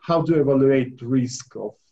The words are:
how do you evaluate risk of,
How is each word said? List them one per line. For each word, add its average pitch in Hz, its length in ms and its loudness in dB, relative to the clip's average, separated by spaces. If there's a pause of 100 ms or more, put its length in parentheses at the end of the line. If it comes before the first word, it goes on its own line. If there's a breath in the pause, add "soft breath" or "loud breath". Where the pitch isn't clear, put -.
how 165 200 0
do 160 140 0
you 147 60 4
evaluate 135 600 2
risk 123 560 -4
of, 104 180 -10 (160)